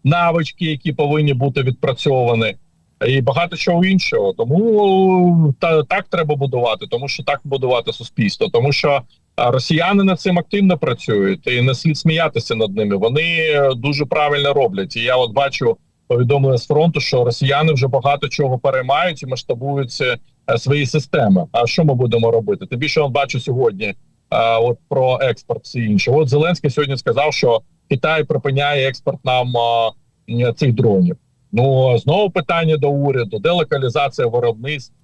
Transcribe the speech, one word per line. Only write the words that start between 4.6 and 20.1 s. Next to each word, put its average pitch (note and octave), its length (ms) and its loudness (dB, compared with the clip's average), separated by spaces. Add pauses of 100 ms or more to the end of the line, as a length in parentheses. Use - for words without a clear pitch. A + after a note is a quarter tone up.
та-, D#3+ 240 2
так F#3+ 260 -4
треба D#3 260 0
будувати, B2 560 -2
тому B2+ 160 -4
що C#3 160 -8
так C#3+ 200 -2
будувати B2+ 500 -2
суспільство. A2 560 -4
Тому B2+ 220 2
що, C#3 300 0 (340)
а, A#2+ 160 0
росіяни E3+ 520 0
над F#3+ 180 0
цим F3+ 180 0
активно F#3+ 380 0
працюють, G#2 680 -2
і B2 140 0
не B2+ 140 2
слід D3+ 220 -2
сміятися D#3+ 580 0
над G#2+ 200 -2
ними. G#2 200 0
Вони, A#2+ 280 0 (160)
е, C#3+ 360 2
дуже C#3+ 300 -2
правильно C#3+ 480 0
роблять. F#3 420 -2
І A#2 60 -4
я B2 140 0
от B2 160 0
бачу C3+ 460 0 (300)
повідомлення B2+ 500 2
з - 100 -6
фронту, D3+ 320 2
що B2 240 0
росіяни C#3 500 0
вже C3 140 0
багато C#3+ 400 0
чого B2+ 320 -2
переймають C#3 640 -2
і - 20 -12
масштабують, C3 760 -6
е, A#2+ 560 -4